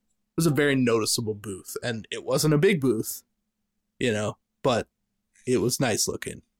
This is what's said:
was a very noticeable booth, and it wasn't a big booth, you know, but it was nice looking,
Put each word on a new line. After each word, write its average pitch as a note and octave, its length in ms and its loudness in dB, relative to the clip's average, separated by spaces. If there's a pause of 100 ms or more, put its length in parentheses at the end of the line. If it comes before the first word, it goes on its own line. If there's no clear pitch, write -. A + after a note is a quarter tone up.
(380)
was E3 100 2
a D#3 40 4
very C#3+ 240 2
noticeable A2+ 600 2
booth, G#2 480 -12
and A2+ 280 -6
it G#2+ 120 -10
wasn't C3+ 300 2
a D3 40 4
big F#3 240 4
booth, A2+ 420 -2 (760)
you B2 120 0
know, G#2+ 260 -2 (260)
but C3 240 2 (580)
it B2 120 2
was G#2+ 220 0
nice A#2 280 0
looking, - 340 -10 (180)